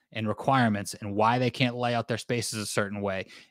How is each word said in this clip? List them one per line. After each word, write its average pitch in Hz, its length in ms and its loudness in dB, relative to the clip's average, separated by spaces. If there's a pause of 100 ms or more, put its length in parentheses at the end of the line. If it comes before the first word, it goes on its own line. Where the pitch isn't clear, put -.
(120)
and 110 160 -4
requirements 107 680 2
and 104 200 -8
why 113 220 4
they 127 120 2
can't 123 260 0
lay 123 180 -2
out 117 140 0
their 113 100 0
spaces 113 420 -2
a 104 60 -4
certain 104 340 -2
way 95 260 -2 (260)